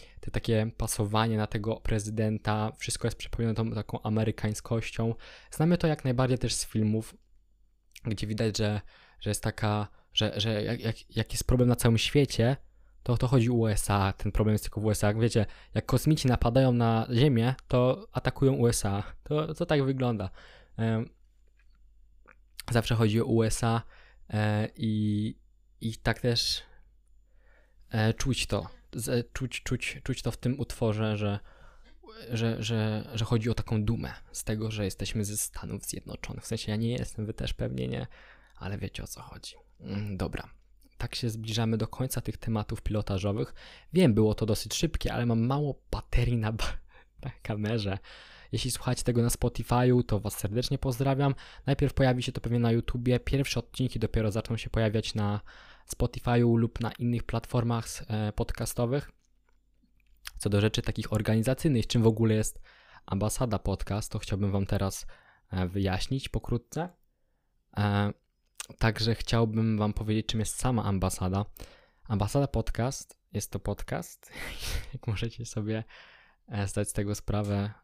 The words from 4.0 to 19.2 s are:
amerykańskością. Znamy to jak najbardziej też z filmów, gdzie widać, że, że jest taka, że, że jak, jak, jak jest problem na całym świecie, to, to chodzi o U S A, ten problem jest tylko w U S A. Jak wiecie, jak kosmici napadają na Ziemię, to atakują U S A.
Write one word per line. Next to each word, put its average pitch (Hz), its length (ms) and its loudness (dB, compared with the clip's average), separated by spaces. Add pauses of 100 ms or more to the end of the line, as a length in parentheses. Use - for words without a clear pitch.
amerykańskością. 110 1120 -2 (360)
Znamy 170 260 4
to 175 100 2
jak 151 160 0
najbardziej 127 340 2
też 120 160 -2
z - 120 -4
filmów, 110 500 0 (880)
gdzie 107 240 -2
widać, 107 300 0
że, 104 240 2 (380)
że - 100 -4
jest 104 140 -4
taka, 104 440 0 (260)
że, - 240 2
że 107 260 0
jak, 117 160 -2
jak, - 360 -6
jak 110 160 0
jest - 160 -2
problem 123 220 6
na 120 60 6
całym 113 220 6
świecie, 131 600 4 (460)
to, 120 140 2
to 127 100 0
chodzi 120 220 6
o 123 40 2
U 113 140 4
S 104 220 2
A, 98 240 4
ten - 180 -2
problem 107 220 4
jest 107 100 2
tylko - 180 -4
w 104 40 -2
U 110 60 2
S 101 120 0
A. 107 40 4
Jak 104 120 2
wiecie, 113 260 4 (280)
jak - 120 -2
kosmici 147 420 4
napadają 123 460 4
na 113 400 4
Ziemię, 120 420 4 (120)
to 127 440 2
atakują 131 420 2
U 131 140 4
S - 180 2
A. 101 180 0 (200)